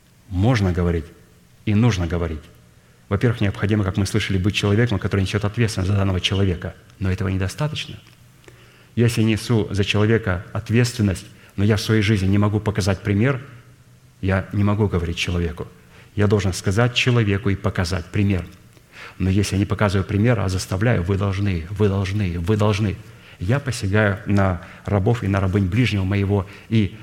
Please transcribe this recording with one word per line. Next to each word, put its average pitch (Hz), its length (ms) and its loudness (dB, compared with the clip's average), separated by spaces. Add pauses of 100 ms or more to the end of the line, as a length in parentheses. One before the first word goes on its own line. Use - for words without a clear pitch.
(300)
Можно 98 420 2
говорить 85 340 0 (600)
и 107 100 2
нужно 101 320 2
говорить. 80 340 -4 (680)
Во-первых, 104 320 0
необходимо, 104 420 0
как 95 140 -2
мы 98 80 0
слышали, 101 320 -2
быть 101 180 0
человеком, 104 420 2
который 98 240 -2
несёт 101 240 -2
ответственность 104 460 -2
за 104 60 2
данного 95 240 0
человека. 92 520 -2 (260)
Но 95 120 -2
этого 92 160 -2
недостаточно. 95 720 -4 (960)
Если 117 280 2
несу 110 480 2
за 98 120 0
человека 101 680 2
ответственность, 107 720 0 (300)
но 98 80 0
я 107 120 4
в 98 60 -2
своей 110 200 2
жизни 98 260 2
не 98 100 2
могу 104 220 2
показать 98 420 -2
пример, 117 400 0 (800)
я 92 300 0
не 104 120 0
могу 104 240 2
говорить 85 300 -2
человеку. 87 500 -4 (480)
Я 101 120 4
должен 98 240 2
сказать 113 420 0
человеку 104 560 2
и 98 60 2
показать 90 500 -4
пример. 98 400 0 (720)
Но 92 120 0
если 98 260 0
я 95 40 2
не 104 60 2
показываю 98 400 0
пример, 104 340 2
а 98 100 0
заставляю: 98 540 0
«Вы 98 140 -2
должны, 98 520 -2
вы 101 180 0
должны, 95 520 -2
вы 98 180 0
должны», 104 400 0 (420)
я 120 220 0
посягаю 101 640 0
на 98 360 2 (220)
рабов 101 400 0
и 98 60 0
на 98 100 2
рабынь 95 280 2
ближнего 101 360 0
моего 98 420 0 (220)
и 110 360 0